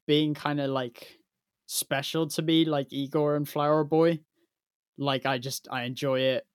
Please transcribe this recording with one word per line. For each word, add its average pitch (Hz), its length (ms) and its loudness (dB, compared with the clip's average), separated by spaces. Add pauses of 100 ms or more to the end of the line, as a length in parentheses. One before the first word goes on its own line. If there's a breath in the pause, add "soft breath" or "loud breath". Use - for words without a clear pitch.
being 151 280 2
kinda, 147 340 -4
like, 131 500 -6 (480)
special 147 640 -2
to 165 140 -4
me, 160 220 4
like 143 280 -2
Igor 147 440 0
and 147 120 -2
Flower 151 360 2
Boy. 160 360 4 (800)
Like, 139 280 -2
I 135 120 0
just, 131 320 -8
I 127 140 -6
enjoy 131 360 -2
it 131 340 0